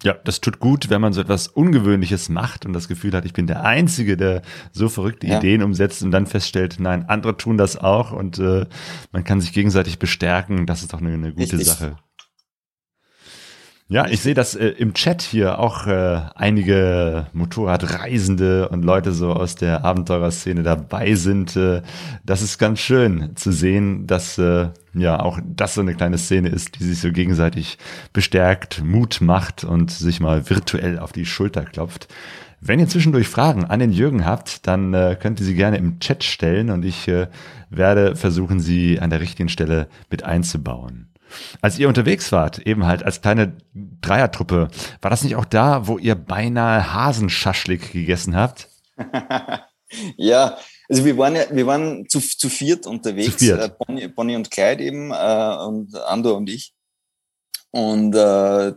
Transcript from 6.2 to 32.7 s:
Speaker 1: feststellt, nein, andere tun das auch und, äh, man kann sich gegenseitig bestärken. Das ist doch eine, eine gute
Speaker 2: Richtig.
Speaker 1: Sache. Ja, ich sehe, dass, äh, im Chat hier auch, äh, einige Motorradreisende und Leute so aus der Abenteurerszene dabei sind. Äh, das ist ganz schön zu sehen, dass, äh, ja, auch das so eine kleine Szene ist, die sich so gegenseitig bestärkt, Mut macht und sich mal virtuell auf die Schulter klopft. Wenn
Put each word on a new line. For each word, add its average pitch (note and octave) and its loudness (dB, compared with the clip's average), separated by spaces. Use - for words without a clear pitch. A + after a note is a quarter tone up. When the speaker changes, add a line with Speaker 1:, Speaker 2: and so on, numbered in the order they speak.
Speaker 1:
feststellt, F#2 -2
nein, F2+ -2
andere G#2+ -2
tun A2+ -2
das G2 4
auch G#2 2
und, F#2 -6
äh, F#2+ 2
man F#2 -4
kann G2 2
sich E2+ -4
gegenseitig F#2+ 2
bestärken. F2+ -2
Das E2+ -4
ist E2 -14
doch E2 -8
eine, E2+ -4
eine D#2+ -6
gute E2 -6
Speaker 2:
Richtig. - -2
Speaker 1:
Sache. D#2+ -2
Ja, A2 2
ich G#2+ -2
sehe, C#3 2
dass, B2+ 0
äh, G#2+ 2
im G#2+ 0
Chat F3 0
hier G2+ 0
auch, G#2 -2
äh, F#2 2
einige F2+ 2
Motorradreisende F#2 0
und F2 -2
Leute F#2 2
so F2 0
aus F2 -2
der E2 0
Abenteurerszene F2 0
dabei E2+ 0
sind. F#2+ 0
Äh, F#2 2
das F#2+ 0
ist G#2+ -6
ganz G#2+ 0
schön F#2 2
zu - -2
sehen, G2 2
dass, F2+ -2
äh, F2 2
ja, E2+ 2
auch F2 -2
das F2+ -4
so G#2 0
eine F#2 0
kleine F2 0
Szene F2+ 0
ist, E2+ -6
die F2 -4
sich F2 -2
so F2 0
gegenseitig E2 0
bestärkt, F#2 2
Mut A2 0
macht F2+ 2
und E2+ 2
sich E2+ 0
mal D#2+ 0
virtuell F#2+ -2
auf E2 -12
die F2 -8
Schulter F#2+ -4
klopft. - -10
Wenn G#2 2